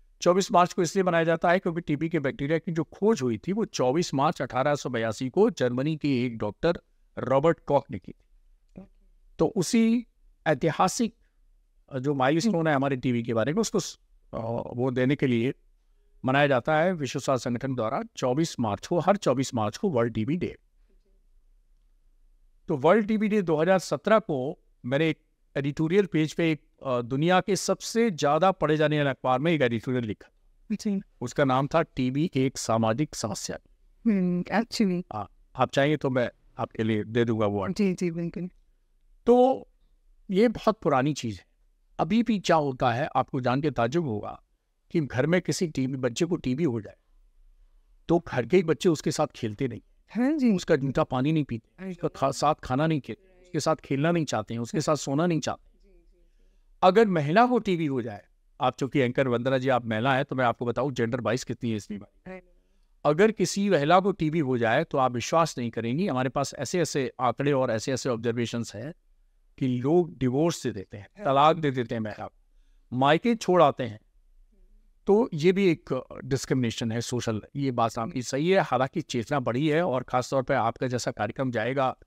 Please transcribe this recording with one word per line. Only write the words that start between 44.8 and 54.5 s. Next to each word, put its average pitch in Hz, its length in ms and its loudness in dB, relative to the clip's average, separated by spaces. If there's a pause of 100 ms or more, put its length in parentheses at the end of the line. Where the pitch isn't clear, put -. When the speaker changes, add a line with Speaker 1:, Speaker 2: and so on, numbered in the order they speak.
Speaker 1:
कि 170 100 2
घर 127 240 0
में 175 160 2
किसी 170 260 -2
टीवी, 135 280 -2
बच्चे 127 300 -2
को 170 100 -2
टीवी 135 280 -4
हो 117 180 -2
जाए, 101 140 -18 (1120)
तो 170 200 4
घर 123 180 -2
के 143 120 2
ही 190 60 6
बच्चे 160 260 2
उसके 156 220 0
साथ 151 160 0
खेलते 113 400 -6
नहीं। 113 140 -8 (280)
Speaker 2:
हाँ 262 280 0
जी। 247 180 4
Speaker 1:
उसका 175 200 2
जूठा 139 280 0
पानी 135 280 0
नहीं 160 120 2
पीते, 120 260 -8 (100)
Speaker 2:
हाँ 190 80 -12
जी। 190 40 -8
Speaker 1:
उसका 165 160 -6
खा-, 135 240 -2
साथ 151 240 0
खाना 139 320 -2
नहीं 156 140 0
खेलते, - 400 -16
उसके - 180 -6
साथ 160 160 0
खेलना 147 360 -2
नहीं 170 140 0
चाहते 113 280 -6